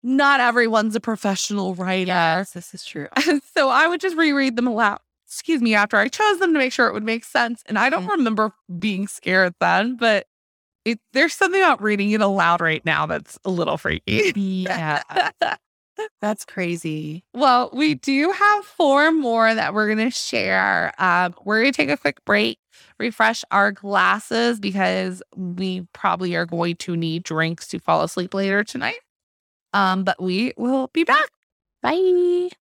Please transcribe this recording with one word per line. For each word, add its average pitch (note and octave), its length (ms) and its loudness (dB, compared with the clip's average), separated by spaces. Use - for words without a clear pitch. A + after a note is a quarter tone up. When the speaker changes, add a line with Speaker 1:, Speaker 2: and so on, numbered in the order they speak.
Speaker 1:
not C#4 360 4
everyone's A3+ 560 2
a A#3 40 -2
professional G3 760 -2
writer. F#3 320 -2
Speaker 2:
Yes, F3 440 2
this - 220 -16
is - 100 -16
true. C#3+ 320 -12
Speaker 1:
<laughs> D4 240 2
So C#4 140 4
I C#4 180 4
would F4 120 -2
just F#4 160 -2
reread C#4 380 2
them A#3+ 140 0
aloud, G#3+ 320 0
excuse - 340 -2
me, A3+ 140 2
after G#3 220 2
I G#3 100 2
chose G#4 320 0
them F4+ 140 2
to D#4 80 2
make B3+ 120 0
sure B3 140 2
it G3 60 0
would G#3+ 100 -6
make A3+ 220 -4
sense. A#3+ 420 -4
And G#3+ 100 -4
I A#3 140 2
don't F4 160 -2
Speaker 2:
Mm. G#4+ 120 -4
Speaker 1:
remember A3 340 0
being G3+ 300 -4
scared F#3 500 0
then, F#3+ 380 2
but A3+ 320 0
it, A3+ 160 -2
there's D4 200 2
something F#4+ 260 2
about D#4 220 4
reading G#3 300 0
it G#3+ 80 2
aloud F3+ 400 2
right D#3+ 240 0
now D3+ 220 0
that's - 380 -8
a F#3+ 60 -4
little E3+ 260 -2
freaky. B3+ 600 -2
Speaker 2:
Yeah. F#3 680 -4
Speaker 1:
<laughs> - 160 -2
Speaker 2:
That's G#3+ 240 -4
crazy. E3 800 -8
Speaker 1:
Well, B3 380 2
we D4+ 220 0
do C#4 360 0
have G#4 360 2
four D4 440 4
more A3+ 420 2
that A3 220 -2
we're G#3+ 140 2
gonna A3 240 0
share. - 840 0
Um, F3+ 360 2
we're G#3+ 180 0
gonna C4+ 100 2
take D4 160 -2
a D4 80 0
quick - 280 -6
break, G#3+ 340 0
refresh A3+ 520 -2
our G3+ 220 2
glasses G3+ 880 0
because F#3 600 -2
we F#3 600 -6
probably F3 420 -2
are E3+ 100 -2
going E3+ 300 -4
to E3+ 200 -6
need E3 280 -4
drinks D#3+ 440 -4
to - 120 -8
fall E3 240 0
asleep F3+ 300 -6
later G3 280 0
tonight. - 380 -6
Um, F#3+ 320 0
but F3+ 180 -2
we F#3 340 -2
will C4 360 -2
be D#4+ 100 0
back. C5+ 280 2
Speaker 2:
Bye. F4+ 680 2